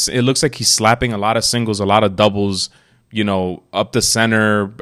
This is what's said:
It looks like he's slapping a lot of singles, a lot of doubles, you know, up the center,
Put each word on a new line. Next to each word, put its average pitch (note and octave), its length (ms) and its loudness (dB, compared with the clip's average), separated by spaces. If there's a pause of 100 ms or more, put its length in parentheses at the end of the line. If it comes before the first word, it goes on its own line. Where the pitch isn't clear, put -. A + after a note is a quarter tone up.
(120)
It B2 100 0
looks C3 200 0
like D3+ 140 0
he's A#2 120 -4
slapping A#2 460 2
a G2+ 40 -6
lot G#2+ 200 0
of G#2+ 60 -2
singles, A2 360 -2
a G2 60 -2
lot G#2+ 180 4
of G2 100 0
doubles, G2+ 540 0 (420)
you G#2+ 140 -2
know, F#2 380 -2 (100)
up - 200 -2
the A#2 100 0
center, G#2+ 800 0